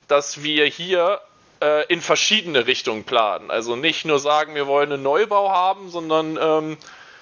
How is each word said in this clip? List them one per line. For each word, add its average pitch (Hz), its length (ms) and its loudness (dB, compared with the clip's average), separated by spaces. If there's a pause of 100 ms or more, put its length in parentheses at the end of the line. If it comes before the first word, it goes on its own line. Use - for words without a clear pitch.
dass 143 340 0
wir 151 220 2
hier, 175 560 0 (400)
äh, 151 240 2
in 170 160 -2
verschiedene 160 680 0
Richtungen 113 380 -2
planen. 101 440 0
Also 117 280 -2
nicht 151 260 -2
nur 151 160 2
sagen, 151 360 0
wir 143 120 -2
wollen 143 240 2
einen 139 100 -4
Neubau 202 480 2
haben, 190 400 0
sondern, 160 500 -2
ähm, 156 380 0 (440)